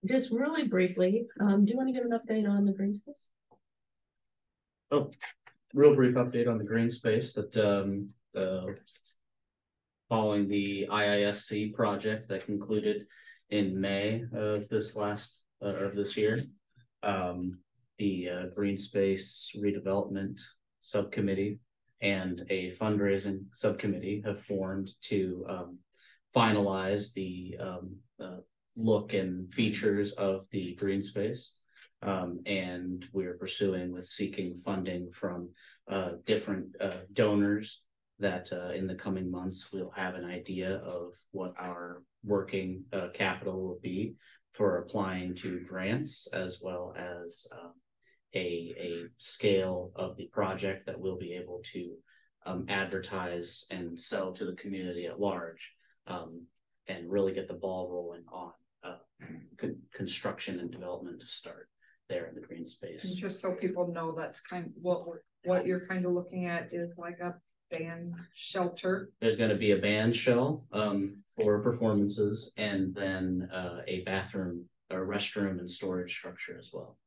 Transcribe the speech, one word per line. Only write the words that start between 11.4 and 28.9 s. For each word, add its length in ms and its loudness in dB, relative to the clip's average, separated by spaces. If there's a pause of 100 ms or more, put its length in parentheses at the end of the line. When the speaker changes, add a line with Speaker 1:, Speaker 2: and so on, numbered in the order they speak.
Speaker 2:
C 260 0
project 580 0
that 160 -4
concluded 600 0 (420)
in 300 2
May 540 2
of 360 0
this 260 0
last, 500 -4 (160)
uh, 60 -2
of 280 -2
this 220 0
year. 240 4 (640)
Um, 560 0 (380)
the, 320 2
uh, 180 -2
green 300 0
space 800 2
redevelopment 840 0 (400)
subcommittee 800 0 (420)
and 480 0
a 220 0
fundraising 840 2
subcommittee 720 0
have 160 -4
formed 480 -2 (120)
to, 460 0
um, 320 -8 (560)
finalize 800 4
the, 460 -6
um, 380 -8 (220)
uh, 180 -10 (380)
look 380 4